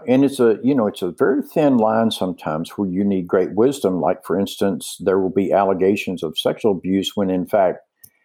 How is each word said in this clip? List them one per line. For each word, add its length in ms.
and 160
it's 160
a, 240
you 100
know, 140
it's 140
a 100
very 300
thin 360
line 340
sometimes 600
where 180
you 140
need 240
great 260
wisdom. 460
Like, 240
for 160
instance, 600
there 200
will 100
be 220
allegations 720
of 160
sexual 320
abuse 420
when, 160
in 160
fact, 340